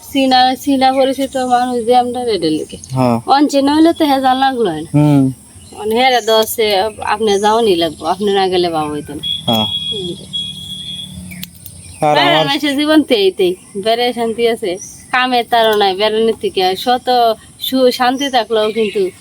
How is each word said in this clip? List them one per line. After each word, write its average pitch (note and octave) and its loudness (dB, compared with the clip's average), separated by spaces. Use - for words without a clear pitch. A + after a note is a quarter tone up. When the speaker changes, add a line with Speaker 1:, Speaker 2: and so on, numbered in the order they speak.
Speaker 1:
চীনা, C4 2
চীনা C4 0
পরিচিত C4+ 0
মানুষ B3 0
যে B3 4
আমরা B3 0
রেডে F#3+ -2
লেগে। - -6
Speaker 2:
হ্যাঁ। B2+ 2
Speaker 1:
অনচেনা C#4+ 2
হলে D#4+ 4
তো E4 0
হেজাল C4+ 2
লাগলো C4 0
না। D#3 -6
Speaker 2:
হুম। D3 4
Speaker 1:
মানে, G#3+ -4
হ্যাঁ B3+ 4
রে, A#3+ 2
দশে A3 0
আপনি G#3+ -2
যাওনি G#3+ 2
লাগবো, E3 -4
আপনি F#3 -2
না G3 2
গেলে F3+ 0
বাবা D#3 -2
হইতো D3 -8
না। D#3 -10
Speaker 2:
হ্যাঁ। G#3+ 0
Speaker 1:
হুম। F#3 -8
Speaker 2:
আর - 2
Speaker 1:
বেড়ার D#4 4
Speaker 2:
আমার D#4 2
Speaker 1:
মানুষের C#4+ -2
জীবন D4+ 4
তো C4+ 0
এই G3 2
তেই, F#3 0
বেড়ে A3+ 0
শান্তি A#3 -2
আছে, A3+ -2
কামের B3+ 0
তাড়নায় G#3 2
বেড়ানোর G#3+ 0
থেকে F#3+ -4
শত B3 -2
সু-, B3+ 2
শান্তি B3+ -2
থাকলেও A3 0
কিন্তু G#3 -2